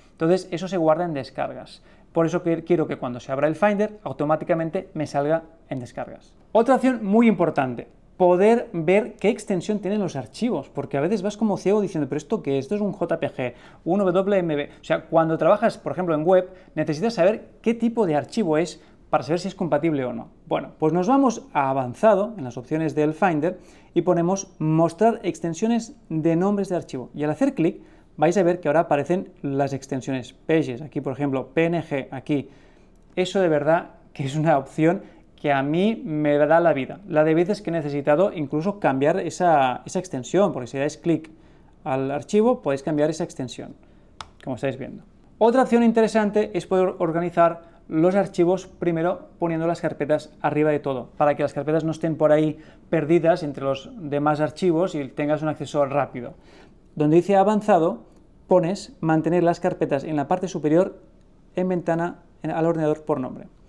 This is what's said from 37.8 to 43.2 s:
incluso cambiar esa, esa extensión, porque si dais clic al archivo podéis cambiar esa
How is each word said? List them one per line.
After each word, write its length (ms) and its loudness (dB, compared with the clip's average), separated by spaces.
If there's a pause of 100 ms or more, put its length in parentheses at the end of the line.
incluso 440 -4
cambiar 420 0
esa, 680 2
esa 140 -6
extensión, 520 0
porque 140 -8
si 100 -12
dais 220 -4
clic 320 -2 (520)
al 280 -4
archivo 500 0
podéis 220 -2
cambiar 260 0
esa 160 -4